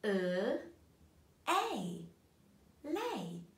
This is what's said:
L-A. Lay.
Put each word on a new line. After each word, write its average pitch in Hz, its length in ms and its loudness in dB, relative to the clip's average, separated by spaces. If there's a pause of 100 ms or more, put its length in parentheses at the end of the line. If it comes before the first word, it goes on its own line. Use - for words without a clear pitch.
L-A. 196 560 2 (2250)
Lay. 294 560 -2 (180)